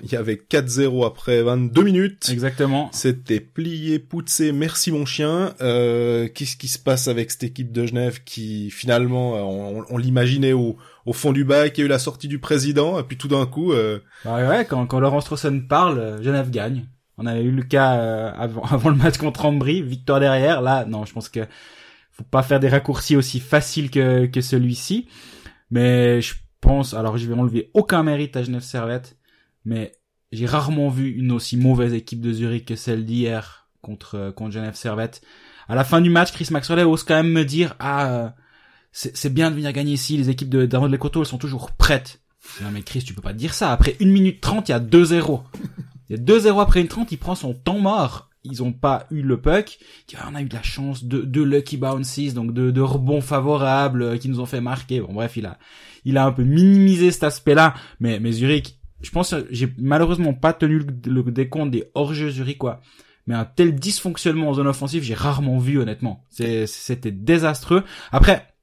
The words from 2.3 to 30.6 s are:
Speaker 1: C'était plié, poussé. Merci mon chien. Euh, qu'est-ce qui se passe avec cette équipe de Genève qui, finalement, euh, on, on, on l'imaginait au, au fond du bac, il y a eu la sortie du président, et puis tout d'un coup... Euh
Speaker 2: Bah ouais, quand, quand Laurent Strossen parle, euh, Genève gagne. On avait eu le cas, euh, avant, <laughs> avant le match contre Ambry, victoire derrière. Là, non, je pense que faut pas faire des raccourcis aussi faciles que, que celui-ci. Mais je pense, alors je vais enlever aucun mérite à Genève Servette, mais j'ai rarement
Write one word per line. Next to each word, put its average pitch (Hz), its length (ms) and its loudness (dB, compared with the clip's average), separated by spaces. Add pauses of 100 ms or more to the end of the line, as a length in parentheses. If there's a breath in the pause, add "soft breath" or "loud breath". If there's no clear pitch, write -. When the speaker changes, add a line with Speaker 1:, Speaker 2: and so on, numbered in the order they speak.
Speaker 1:
C'était 127 460 -2
plié, 160 580 -4
poussé. 165 540 -2
Merci 156 400 -2
mon 147 160 -2
chien. 160 540 -2
Euh, 120 680 0
qu'est-ce 135 260 -8
qui - 120 -12
se - 100 -6
passe 127 300 0
avec 117 240 -2
cette - 100 -10
équipe 123 300 -8
de 117 160 -2
Genève 123 360 -4
qui, 107 460 -10
finalement, 123 680 0
euh, 107 40 -4
on, 101 400 -6
on, 110 100 -12
on 123 80 -4
l'imaginait 127 560 2
au, 120 240 0 (300 loud breath)
au 120 60 -2
fond 143 180 0
du 139 120 2
bac, 147 320 2
il 147 60 0
y - 20 2
a - 40 0
eu - 20 2
la 135 80 2
sortie - 300 -6
du 143 100 -6
président, 147 600 0
et 135 40 -4
puis 127 140 -12
tout 139 100 -10
d'un 139 200 0
coup... 156 260 -2
Euh 107 240 0 (260 loud breath)
Speaker 2:
Bah 117 240 0
ouais, 220 180 2
quand, 123 200 -2
quand 127 140 -2
Laurent 139 200 2
Strossen 139 480 -4
parle, 151 300 2
euh, 107 240 -6
Genève 135 300 -2
gagne. 117 340 -4 (320)
On 113 80 -8
avait 117 180 -2
eu 123 80 0
le 131 120 0
cas, 131 320 4
euh, 113 420 -2
avant, 113 240 -6
<laughs> - 80 -4
avant 143 220 4
le 147 40 4
match 139 220 4
contre 151 280 -4
Ambry, 147 360 0
victoire 131 380 -2
derrière. 139 420 2
Là, 127 240 0
non, 107 180 -6
je 104 100 -14
pense 113 160 -12
que 117 100 -8 (720 loud breath)
faut - 120 -16
pas 131 200 2
faire 139 160 4
des 135 100 4
raccourcis 139 460 2
aussi 131 240 2
faciles 147 500 -2
que, 127 380 2
que 127 140 -2
celui-ci. 127 680 -2 (640 loud breath)
Mais 120 500 4
je - 140 -6 (260)
pense, 135 320 4
alors 110 240 -2
je 117 100 -4
vais 117 60 -2
enlever 117 400 0
aucun 190 300 4
mérite 147 340 -2
à 123 60 -4
Genève 123 180 -6
Servette, 123 560 -8 (480)
mais 110 260 -6 (400)
j'ai 113 140 -6
rarement 143 420 0